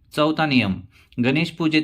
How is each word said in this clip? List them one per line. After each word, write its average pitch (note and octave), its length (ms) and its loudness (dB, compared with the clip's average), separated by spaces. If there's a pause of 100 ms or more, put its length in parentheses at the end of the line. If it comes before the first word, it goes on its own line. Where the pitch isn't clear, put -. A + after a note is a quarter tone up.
(160)
चौथा D#3 300 0
नियम, G#2+ 340 0 (440)
गणेश D#3 260 0
पूजेत D#3 340 0